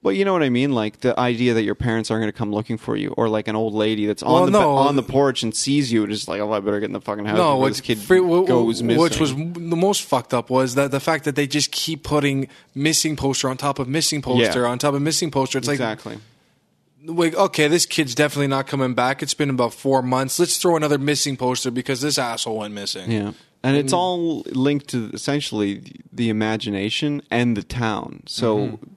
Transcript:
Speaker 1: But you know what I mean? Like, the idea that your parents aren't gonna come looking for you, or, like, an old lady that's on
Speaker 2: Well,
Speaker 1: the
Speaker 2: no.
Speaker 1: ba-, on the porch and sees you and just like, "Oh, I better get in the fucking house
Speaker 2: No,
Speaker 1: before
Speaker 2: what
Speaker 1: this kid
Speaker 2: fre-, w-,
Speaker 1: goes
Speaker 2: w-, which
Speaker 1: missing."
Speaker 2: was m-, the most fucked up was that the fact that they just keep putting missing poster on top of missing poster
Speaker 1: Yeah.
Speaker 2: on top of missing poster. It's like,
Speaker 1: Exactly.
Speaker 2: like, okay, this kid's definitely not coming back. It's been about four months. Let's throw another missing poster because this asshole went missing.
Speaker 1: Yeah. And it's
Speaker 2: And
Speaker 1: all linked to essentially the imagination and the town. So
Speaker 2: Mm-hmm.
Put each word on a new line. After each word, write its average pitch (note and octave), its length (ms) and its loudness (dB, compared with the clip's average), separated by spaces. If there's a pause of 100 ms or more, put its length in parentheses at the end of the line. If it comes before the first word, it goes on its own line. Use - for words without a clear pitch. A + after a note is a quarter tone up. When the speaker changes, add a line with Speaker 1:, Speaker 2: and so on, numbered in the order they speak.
Speaker 1:
But - 100 0
you G3 140 2
know G3 80 2
what E3+ 120 2
I C3+ 40 2
mean? B2+ 240 2
Like, G#2+ 280 -2
the B2 180 0
idea B2 360 2
that A2+ 100 2
your G#2 100 0
parents A2+ 340 -2
aren't A2 140 0
gonna G#2+ 100 -2
come G#2 200 -4
looking A2 260 -4
for A2+ 160 -4
you, G2+ 220 -4
or, A2+ 120 2
like, G#2+ 200 -2
an A2 80 -2
old A2 180 -2
lady G#2+ 320 0
that's G#2 160 -2
on - 100 2
Speaker 2:
Well, F3+ 120 6
Speaker 1:
the F#3 80 2
Speaker 2:
no. G#3 80 6
Speaker 1:
ba-, C#3+ 220 4
on C#3+ 140 4
the C3 60 0
porch C3+ 400 2
and A2+ 120 -2
sees C#3 380 0
you A2 120 4
and G#2 80 -4
just G#2 160 -6
like, F#2+ 120 -2
"Oh, G#2 120 -2
I G#2+ 80 0
better G2+ 180 0
get G#2 80 -2
in G#2 60 -6
the G2+ 80 -6
fucking G#2 260 -6
house G#2 100 0
Speaker 2:
No, F3+ 100 4
Speaker 1:
before C#3 160 4
Speaker 2:
what C3 80 4
Speaker 1:
this - 100 -6
kid A2+ 180 -2
Speaker 2:
fre-, B2 200 2
w-, F3+ 280 4
Speaker 1:
goes A#2 340 2
Speaker 2:
w-, A#2 180 2
which E3 200 4
Speaker 1:
missing." - 20 2
Speaker 2:
was D#3 360 -2
m-, E3+ 140 -6
the E3+ 60 0
most F#3+ 280 2
fucked - 280 -2
up A#2+ 180 -2
was B2+ 260 2
that C#3 160 0
the C#3 80 0
fact D#3 240 -2
that C#3+ 100 -2
they C#3+ 140 0
just C#3+ 240 -2
keep D#3 320 -6
putting C#3 420 0 (300)
missing D3+ 400 0
poster C3 340 0
on C3 60 -4
top C#3 240 -4
of B2+ 80 -4
missing D3 340 -2
poster A#2+ 400 2
Speaker 1:
Yeah. A#2+ 60 2
Speaker 2:
on A#2+ 100 -2
top C#3+ 160 0
of C#3 80 -2
missing D#3 300 -2
poster. C3+ 260 0
It's B2 80 -4
like, C#3+ 80 0
Speaker 1:
Exactly. A2 440 -6 (840)
Speaker 2:
like, E3 300 0
okay, F3+ 320 4
this E3 180 4
kid's C3+ 300 -2
definitely C#3+ 320 2
not C3+ 220 -2
coming C3 260 0
back. B2+ 260 0
It's - 140 -4
been C#3+ 160 -2
about B2 240 0
four C3+ 260 2
months. B2+ 380 -2
Let's E3+ 200 2
throw F3 180 2
another D3+ 220 2
missing C#3 380 -2
poster B2+ 360 -2
because B2 300 -4
this D3 160 0
asshole A#2 400 -4
went G#2 140 -8
missing. G2 380 -8
Speaker 1:
Yeah. G#2 220 -2 (320)
And C3+ 120 4
it's C3+ 160 2
Speaker 2:
And F3+ 60 2
Speaker 1:
all F3 420 -2 (120)
linked C#3 380 0
to A#2 220 -4
essentially A2 680 -4 (300)
the A#2 160 -2
imagination A2 920 -2 (120)
and A#2+ 240 2
the G2+ 80 -6
town. - 640 -6
So A2 300 0
Speaker 2:
Mm-hmm. G#2+ 280 -4 (100)